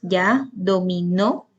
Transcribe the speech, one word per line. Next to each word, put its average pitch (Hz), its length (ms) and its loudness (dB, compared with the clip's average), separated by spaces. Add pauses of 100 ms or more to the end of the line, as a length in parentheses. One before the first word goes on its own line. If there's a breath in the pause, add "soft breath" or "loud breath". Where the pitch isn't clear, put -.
Ya 190 500 0
dominó 185 960 0 (100)